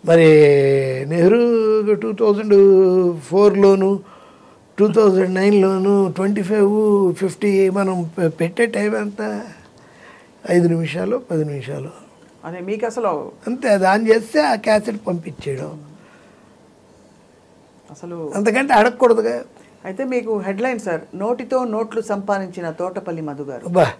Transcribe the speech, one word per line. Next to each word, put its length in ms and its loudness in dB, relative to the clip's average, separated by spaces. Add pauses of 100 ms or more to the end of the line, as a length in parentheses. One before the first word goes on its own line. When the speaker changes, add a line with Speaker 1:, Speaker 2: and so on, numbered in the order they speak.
Speaker 1:
మరి 260 6 (760)
నెహ్రూ 840 2
టూ 180 -6
థౌజండ్ 1080 4
ఫోర్లోను, 800 2 (800)
టూ 140 2
థౌజండ్ 420 2
నైన్లోను 840 2
ట్వంటీ 260 -2
ఫైవ్, 720 2
ఫిఫ్టీ 560 0
మనం 480 -4
పె-, 100 0
పెట్టే 380 -2
టైం 300 -4
ఎంత? 440 -8 (1120)
ఐదు 180 4
నిమిషాలు, 600 -4
పది 140 -2
నిమిషాలు. 440 -10 (560)
Speaker 2:
అదే 160 -14
మీకు 260 -6
అసలు 460 -4 (140)
Speaker 1:
అంతే, 220 -6
అది 160 2
on 300 2
చేస్తే 260 -2
ఆ 140 0
క్యాసెట్ 420 -2 (100)
పంపించేయడం. 760 -10 (2000)
Speaker 2:
అసలు 440 -12
Speaker 1:
అంతకంటే 400 0
అడగకూడదుగా. 680 2 (440)
Speaker 2:
అయితే 200 -8
మీకు 340 -4
హెడ్‌లైన్ 420 -4
సార్, 200 -6 (140)
"నోటితో 500 -4
నోట్లు 360 -6
సంపాదించిన 680 -6
తోటపల్లి 520 -8
మధు 200 -10
గారు." 220 -12
Speaker 1:
అబ్బా. 360 2